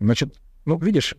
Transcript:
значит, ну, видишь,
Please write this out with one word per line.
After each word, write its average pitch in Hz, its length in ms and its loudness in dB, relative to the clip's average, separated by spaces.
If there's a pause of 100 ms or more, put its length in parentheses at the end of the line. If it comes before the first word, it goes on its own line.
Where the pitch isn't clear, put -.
значит, 113 400 0 (240)
ну, 160 140 0
видишь, 180 400 0